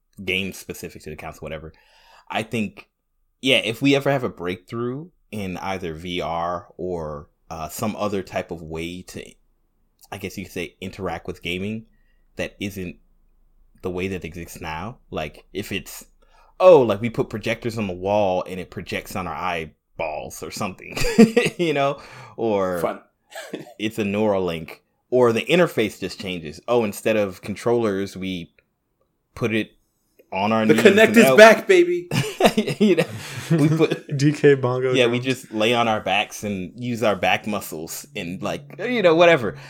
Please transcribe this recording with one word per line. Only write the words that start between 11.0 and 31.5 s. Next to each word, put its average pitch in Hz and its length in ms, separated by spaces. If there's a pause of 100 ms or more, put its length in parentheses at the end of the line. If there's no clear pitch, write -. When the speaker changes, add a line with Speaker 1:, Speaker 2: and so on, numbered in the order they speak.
Speaker 1:
with 87 160
gaming 98 440 (500)
that 85 240
isn't 92 360 (840)
the 92 80
way 90 180
that 92 160
exists 85 360
now. 82 380 (120)
Like, 80 420
if 101 180
it's, - 340 (540)
oh, 180 240
like, 104 180
we 117 100
put - 200
projectors 113 480
on 104 80
the 92 60
wall 92 560
and 92 100
it 85 120
projects 92 440
on 92 120
our 80 80
eyeballs 80 1080
or 80 80
something, - 460 (320)
<laughs> - 300
you 165 160
know, 139 260 (360)
or 95 440
Speaker 2:
Fun. 101 220 (360)
Speaker 1:
<laughs> - 400
it's 107 200
a 107 60
Neuralink, 98 760 (320)
or 123 220
the 113 120
interface 147 560
just 92 180
changes. 82 480
Oh, 120 180
instead 110 320
of 98 260
controllers, 101 760
we 92 380 (800)
put 113 200
it 107 180 (600)
on 98 180
our 110 160
Speaker 2:
The - 80
Speaker 1:
knees - 80
Speaker 2:
Kinect 208 260
Speaker 1:
and 214 100
Speaker 2:
is 220 80
Speaker 1:
el- - 100
Speaker 2:
back, 214 320